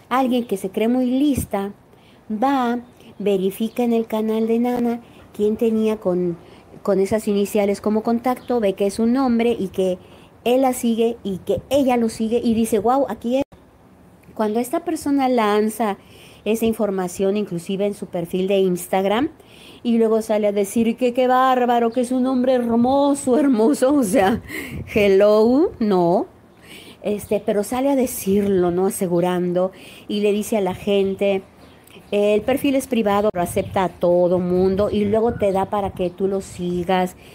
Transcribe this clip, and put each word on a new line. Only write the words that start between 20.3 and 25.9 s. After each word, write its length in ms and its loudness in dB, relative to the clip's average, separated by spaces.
a 60 0
decir 420 0
que 180 -2
qué 140 2
bárbaro, 640 2
que 100 -2
es 100 -4
un 140 0
hombre 280 0
hermoso, 840 2
hermoso, 560 4
o 100 4
sea, 380 2
hello, 880 4
no. 480 2